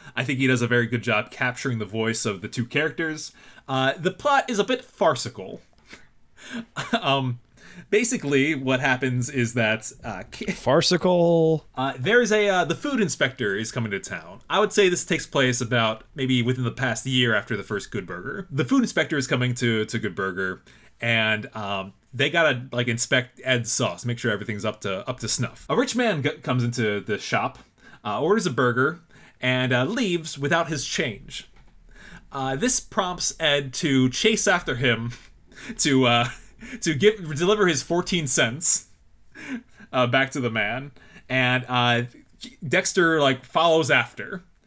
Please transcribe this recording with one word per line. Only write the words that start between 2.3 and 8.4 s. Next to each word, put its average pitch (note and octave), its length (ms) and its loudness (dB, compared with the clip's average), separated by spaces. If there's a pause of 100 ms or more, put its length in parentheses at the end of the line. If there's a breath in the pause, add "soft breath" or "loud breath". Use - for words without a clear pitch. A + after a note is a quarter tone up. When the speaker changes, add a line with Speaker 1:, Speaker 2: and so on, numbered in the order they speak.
Speaker 1:
the G#2 60 -8
two A#2 180 -4
characters. D#3 680 -4 (360 loud breath)
Uh, C3 300 2
the E3 140 -2
plot C#4 380 2
is A3+ 80 0
a G3+ 60 2
bit B3 200 -2
farcical. - 840 -2
<laughs> - 60 -20 (1200 loud breath)
Um, C#3 460 0 (500 loud breath)
basically, D3+ 680 2